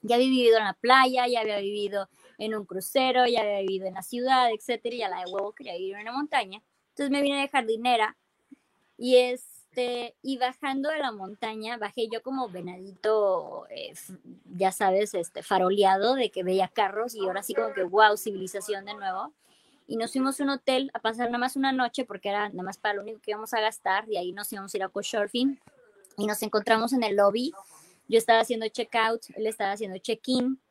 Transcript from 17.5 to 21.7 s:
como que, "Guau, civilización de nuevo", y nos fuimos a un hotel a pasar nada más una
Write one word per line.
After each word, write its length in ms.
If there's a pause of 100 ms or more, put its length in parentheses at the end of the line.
como 200
que, 100
"Guau, 340
civilización 680
de 80
nuevo", 400 (540)
y 100
nos 160
fuimos 260
a 40
un 80
hotel 420
a 60
pasar 280
nada 120
más 160
una 160